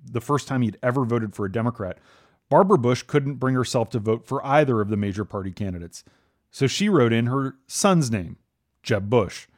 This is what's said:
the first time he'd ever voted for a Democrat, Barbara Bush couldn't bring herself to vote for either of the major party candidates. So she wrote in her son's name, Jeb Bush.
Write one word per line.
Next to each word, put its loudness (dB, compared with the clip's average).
the -6
first -2
time -2
he'd -2
ever 0
voted -2
for -8
a -4
Democrat, -4
Barbara 6
Bush 2
couldn't -2
bring -2
herself -2
to -2
vote -2
for -6
either 4
of -2
the -2
major -4
party -8
candidates. -10
So 0
she 0
wrote 4
in 2
her -2
son's 2
name, -6
Jeb -2
Bush. 0